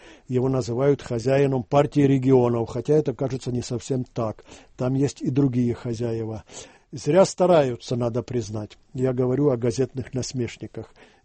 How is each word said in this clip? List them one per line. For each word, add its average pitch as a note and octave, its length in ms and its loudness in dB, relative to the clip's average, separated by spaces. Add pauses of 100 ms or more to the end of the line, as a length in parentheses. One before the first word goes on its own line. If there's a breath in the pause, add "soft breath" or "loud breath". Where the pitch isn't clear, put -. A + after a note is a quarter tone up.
(260 loud breath)
Его B2+ 220 0
называют C3 540 0
хозяином C3 600 0
партии D3 380 2
регионов, B2+ 720 4
хотя C#3+ 240 -2
это D3 180 2
кажется B2+ 400 -6
не A#2+ 80 -4
совсем B2+ 440 -6
так. - 420 -6 (320 loud breath)
Там B2+ 160 -2
есть C3+ 260 0
и C#4+ 80 -4
другие B2 460 2
хозяева. A2+ 680 -6 (460 loud breath)
Зря E3 360 4
стараются, C#3+ 680 2
надо A#2+ 260 -2
признать. G#2+ 560 -8 (160)
Я C3 180 0
говорю B2+ 380 2
о B2 80 0
газетных A#2+ 560 -4
насмешниках. A2+ 800 -8 (300 soft breath)